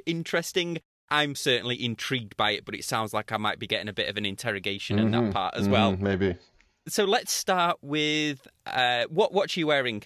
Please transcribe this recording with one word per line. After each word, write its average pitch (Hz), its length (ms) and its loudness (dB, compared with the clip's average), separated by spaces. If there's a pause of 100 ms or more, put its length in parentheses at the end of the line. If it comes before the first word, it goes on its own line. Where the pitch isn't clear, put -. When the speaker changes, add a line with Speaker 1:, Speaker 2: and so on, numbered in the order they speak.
Speaker 1:
interesting. 170 720 -2 (360)
I'm 147 220 2
certainly 120 480 0
intrigued 117 540 -4
by 107 140 4
it, 101 120 -2
but - 100 -12
it - 120 -8
sounds 110 280 -2
like 107 200 -2
I 110 40 0
might 104 220 0
be 107 80 -8
getting 101 220 -2
a 101 40 -8
bit 110 140 0
of 101 80 -4
an 104 100 -4
interrogation 101 720 -4
in 107 140 4
that 113 60 2
Speaker 2:
Mm-hmm. 113 140 2
Speaker 1:
part 92 240 -2
as 98 80 -2
Speaker 2:
Mm-hmm. 101 100 2
Speaker 1:
well. 110 240 4
Speaker 2:
Maybe. 98 400 0 (500)
Speaker 1:
So 208 160 0
let's 196 300 0
start 175 480 0
with, 151 640 0 (180)
uh, 123 440 2
what 175 240 2
watch - 240 0
are - 20 -2
you 156 80 2
wearing 127 380 2